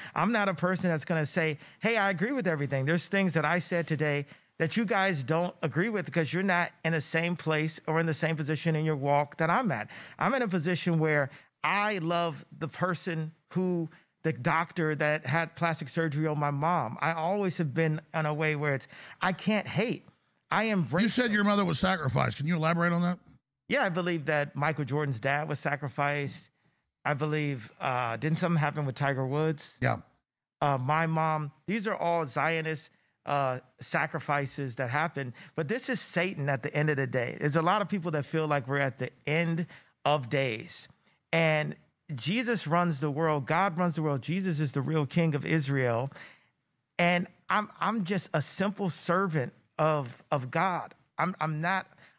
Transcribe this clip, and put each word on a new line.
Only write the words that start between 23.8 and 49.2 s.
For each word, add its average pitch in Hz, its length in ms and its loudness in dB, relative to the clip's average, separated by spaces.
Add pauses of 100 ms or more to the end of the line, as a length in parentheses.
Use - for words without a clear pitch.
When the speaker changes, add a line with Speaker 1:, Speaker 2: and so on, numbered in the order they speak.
Speaker 1:
I 196 40 2
believe 170 380 0
that 147 280 0
Michael 151 300 0
Jordan's 139 360 0
dad 143 280 0
was 147 100 -2
sacrificed. 143 840 -2 (640)
I 147 100 2
believe, 143 640 -2
uh, 123 380 0
didn't 156 200 0
something 170 220 2
happen 147 260 0
with 131 80 -4
Tiger 135 320 0
Woods? 151 560 -2
Speaker 2:
Yeah. 117 140 2 (680)
Speaker 1:
Uh, 143 160 2
my 151 280 0
mom. 160 440 0 (160)
These 202 220 -4
are 208 80 -2
all 170 300 0
Zionist, 156 600 -2 (380)
uh, 139 320 0 (220)
sacrifices 139 960 -2
that 127 140 -2
happen. 147 420 -2 (240)
But 151 120 -2
this 233 200 -4
is 233 120 -2
Satan 170 480 -2
at 135 140 0
the - 120 -6
end 151 160 2
of 147 60 0
the 135 100 0
day. 123 340 -2
There's 147 160 0
a 165 60 4
lot 190 200 2
of 180 60 -4
people 175 240 -2
that 147 140 -2
feel 156 200 0
like 139 220 0
we're 139 100 0
at 135 200 0
the - 120 -4 (160)
end 165 400 0 (380)
of 143 260 2
days. 135 580 -4 (440)
And 156 420 2 (400)
Jesus 208 520 -2
runs 165 340 2
the 147 100 0
world. 151 360 0
God 175 320 2
runs 175 180 0
the 160 60 0
world. 143 200 0
Jesus 175 380 -2
is 143 120 0
the 139 100 0
real 151 240 0
king 165 280 2
of 143 120 -4
Israel. 135 640 0 (880)
And 175 280 4 (240)
I'm, 208 200 0 (100)
I'm 208 240 0
just 185 300 -2
a 151 80 2
simple 196 480 -2
servant 170 600 0 (260)